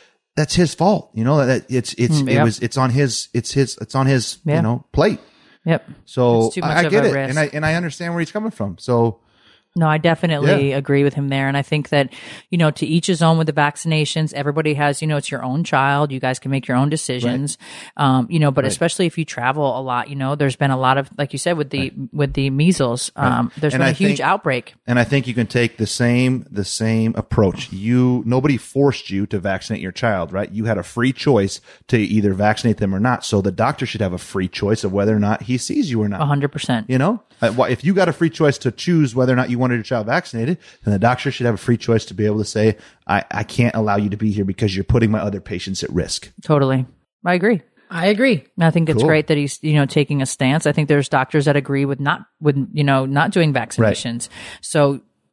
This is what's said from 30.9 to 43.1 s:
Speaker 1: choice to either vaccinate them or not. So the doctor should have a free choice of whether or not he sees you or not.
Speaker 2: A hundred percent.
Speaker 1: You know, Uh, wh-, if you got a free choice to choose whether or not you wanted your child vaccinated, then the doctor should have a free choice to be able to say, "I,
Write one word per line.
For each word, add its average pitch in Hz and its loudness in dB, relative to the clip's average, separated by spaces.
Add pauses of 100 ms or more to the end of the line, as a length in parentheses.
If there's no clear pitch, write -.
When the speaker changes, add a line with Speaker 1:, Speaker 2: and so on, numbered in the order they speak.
Speaker 1:
choice 107 0 (280)
to 120 4
either 104 2
vaccinate 107 0
them 98 0
or 95 -2
not. 120 0
So 101 0
the 95 -2
doctor 120 -2
should 107 -6
have 92 -2
a 90 -6
free 95 -4
choice 104 -2
of 95 -4
whether 101 2
or 107 2
not 104 -2
he 123 -4
sees 247 -2
you 113 0
or 104 -2
not. 101 -4
Speaker 2:
A 151 0
hundred 143 0
percent. 120 -4
Speaker 1:
You 131 0
know, 202 0 (180)
Uh, 104 2
wh-, 120 0
if 127 -4
you 185 2
got 180 2
a 156 0
free 165 0
choice 147 2
to 120 -4
choose 156 0
whether 127 2
or 123 2
not 123 0
you 120 -2
wanted 123 0
your 113 -2
child 113 -4
vaccinated, 131 -4 (280)
then 104 0
the 101 2
doctor 123 0
should 120 -4
have 117 2
a 95 -6
free 120 0
choice 113 0
to - -16
be 104 -2
able 107 0
to 107 0
say, 107 2 (300)
"I, 98 0